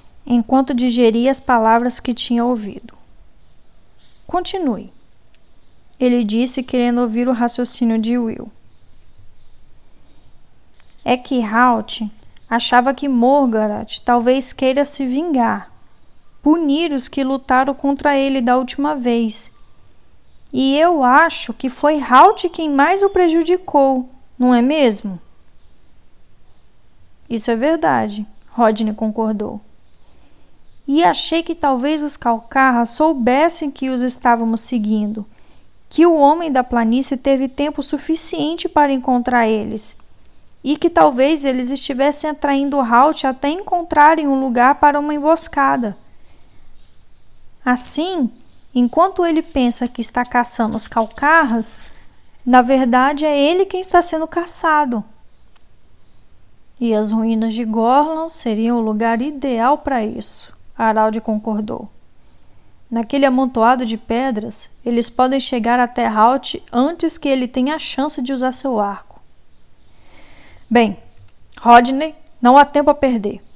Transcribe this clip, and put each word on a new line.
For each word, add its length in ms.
enquanto 480
digeria 560
as 80
palavras 640
que 140
tinha 300
ouvido. 500
"Continue", 640
ele 220
disse, 400
querendo 400
ouvir 260
o 40
raciocínio 680
de 180
Will. 340
"É 120
que 260
Halt 680
achava 460
que 140
Morgoth 960
talvez 480
queira 320
se 200
vingar, 680
punir 520
os 160
que 160
lutaram 500
contra 420
ele 240
da 160
última 380
vez. 580
E 260
eu 240
acho 500
que 160
foi 320
Halt 480
quem 220
mais 320
o 80
prejudicou, 1000
não 160
é 80
mesmo?" 580
"Isso 220
é 60
verdade", 680
Rodney 420
concordou. 640
"E 180
achei 380
que 120
talvez 480
os 140
Calcarra 720
soubessem 840
que 200
os 100
estávamos 600
seguindo, 640
que 160
o 100
homem 340
da 140
planície 540
teve 280
tempo 360
suficiente 880
para 220
encontrar 540
eles, 520
e 140
que 100
talvez 560
eles 260
estivessem 600
atraindo 500
Halt 460
até 240
encontrarem 760
um 140
lugar 360
para 220
uma 160
emboscada. 800
Assim, 640
enquanto 500
ele 160
pensa 480
que 140
está 220
caçando 520
os 120
Calcarras, 920
na 160
verdade 640
é 140
ele 260
quem 160
está 220
sendo 240
caçado." 760
"E 160
as 180
ruínas 420
de 100
Gorlon 640
seriam 500
o 40
lugar 400
ideal 560
para 260
isso", 480
Harald 440
concordou. 680
"Naquele 360
amontoado 580
de 120
pedras, 760
eles 260
podem 280
chegar 400
até 280
Halt 560
antes 460
que 100
ele 180
tenha 280
a 40
chance 440
de 100
usar 200
seu 280
arco." 400
"Bem, 260
Rodney, 540
não 160
há 80
tempo 260
a 40
perder. 480